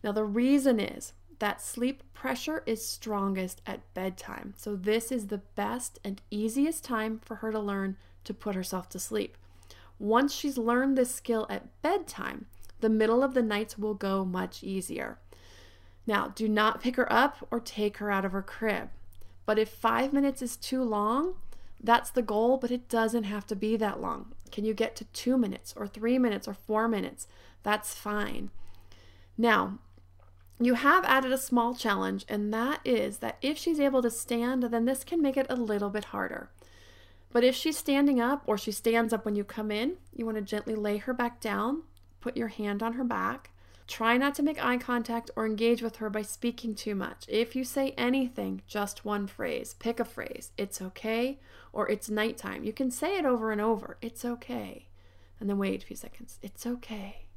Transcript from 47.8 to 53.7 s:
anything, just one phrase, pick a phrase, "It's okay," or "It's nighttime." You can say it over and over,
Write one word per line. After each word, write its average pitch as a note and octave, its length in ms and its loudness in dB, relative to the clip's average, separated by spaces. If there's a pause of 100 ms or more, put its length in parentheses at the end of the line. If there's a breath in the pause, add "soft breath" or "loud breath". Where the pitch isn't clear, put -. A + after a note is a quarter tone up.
anything, B3 720 0
just G3+ 360 -4
one G#3 240 -2
phrase, - 520 -6
pick A#3 200 -2
a A#3 60 2
phrase, - 520 -10
"It's G3+ 240 -6
okay," A3+ 580 -4 (340 loud breath)
or G#3 160 -2
"It's G#3 200 -2
nighttime." G#3+ 540 -4
You G#3+ 100 -4
can C4 180 -2
say F#4 260 -2
it E4 80 0
over A3+ 260 2
and G#3 80 0
over, G#3+ 420 0